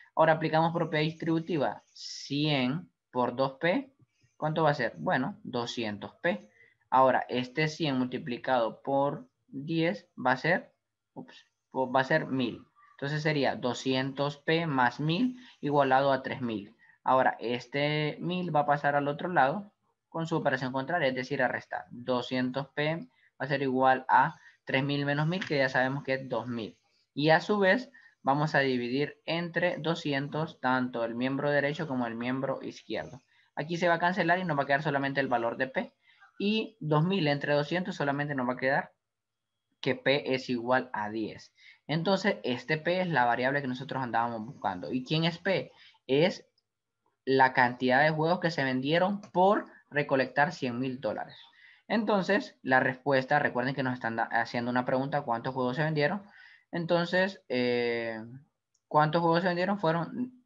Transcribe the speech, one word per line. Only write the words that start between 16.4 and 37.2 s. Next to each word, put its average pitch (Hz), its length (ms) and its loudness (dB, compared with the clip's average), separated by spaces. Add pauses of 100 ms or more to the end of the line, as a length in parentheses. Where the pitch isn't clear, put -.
mil. 110 360 -6 (260)
Ahora, 127 380 4
este 147 800 -2
mil 175 340 -4
va 147 60 4
a 143 60 0
pasar 143 280 2
al 143 140 0
otro 147 200 -4
lado 170 440 2 (360)
con 165 180 -6
su 165 100 0
operación 131 360 0
contraria, 135 360 0
es 127 60 0
decir, 131 280 -2
a 123 60 4
restar. - 420 -8
Doscientos 127 760 -4
P 151 280 -2
va 208 100 -12 (340)
a 131 80 -4
ser 139 140 0
igual 131 460 4
a 139 280 4 (280)
tres 135 180 0
mil 143 220 0
menos 143 240 2
mil, 185 160 -2
que 151 140 0
ya 135 100 4
sabemos 135 360 0
que 135 100 -2
es 131 140 -6
dos 120 200 -4
mil. 113 300 -8 (340)
Y 147 180 4
a 160 100 8
su 208 180 0
vez, 202 340 2 (300)
vamos 147 320 2
a 143 60 4
dividir 131 680 0
entre 170 500 -2
doscientos 151 840 -4
tanto 127 460 0
el 113 100 -4
miembro 135 360 -2
derecho 143 360 0
como 127 200 -4
el 113 100 -6
miembro 131 460 -4
izquierdo. - 600 -8 (320)
Aquí 165 220 -4
se 175 120 2
va 170 60 4
a 165 60 0
cancelar 175 380 2
y 185 60 -4
nos 151 140 -2
va 139 40 2
a 131 40 -8
quedar 139 160 2
solamente 139 380 0
el 131 80 0
valor 117 300 0
de 131 100 -2
P. - 260 -6 (440)
Y 214 420 -2
dos 151 240 2
mil 180 240 2